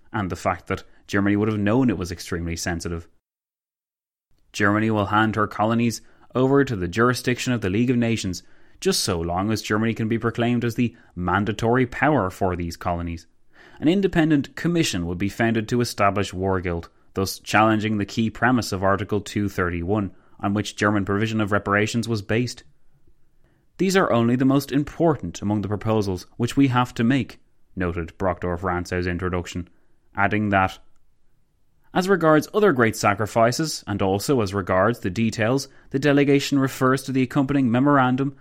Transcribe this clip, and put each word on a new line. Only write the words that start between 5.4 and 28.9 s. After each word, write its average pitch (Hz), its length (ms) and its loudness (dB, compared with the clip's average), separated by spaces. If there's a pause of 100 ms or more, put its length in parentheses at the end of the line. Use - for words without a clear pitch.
colonies 117 520 0 (320)
over 131 320 4
to 123 120 -4
the 90 100 -4
jurisdiction 120 680 0
of 117 80 -2
the 98 100 -2
League 120 200 0
of 120 60 2
Nations, 113 480 -2 (360)
just 190 220 0
so 90 160 -2
long 87 320 -2
as 110 120 -2
Germany 110 320 0
can 113 140 -4
be 113 100 0
proclaimed 117 460 0
as 117 100 -4
the 120 200 -2 (200)
mandatory 104 720 0
power 131 420 0
for 90 260 -2
these 85 220 -6
colonies. 85 500 -6 (540)
An 147 80 0
independent 170 680 0
commission 160 500 -2
would 87 100 -6
be 98 140 -2
founded 113 380 -2
to 120 120 0
establish 101 540 0
war 92 260 -2
guilt, 85 280 -6 (260)
thus 95 240 -4
challenging 110 580 2
the 101 80 -2
key 113 240 -2
premise 117 440 0
of 95 100 -4
Article 98 380 0
two 104 280 -4
thirty-one, 92 600 -2 (300)
on 101 120 -2
which 104 240 -4
German 104 280 2
provision 110 360 0
of 104 120 0
reparations 107 560 0
was 110 120 -2
based. 117 440 -4 (1120)
"These 185 180 2
are 185 160 4
only 117 240 4
the 131 80 2
most 135 280 2
important 139 680 -2
among 104 200 0
the 98 60 -6
proposals 101 580 -2 (100)
which 120 200 -2
we 139 120 4
have 123 260 0
to 117 100 0
make," 123 360 0 (340)
noted 87 440 -6
Brockdorff 90 440 -2
Ransau's 90 440 -4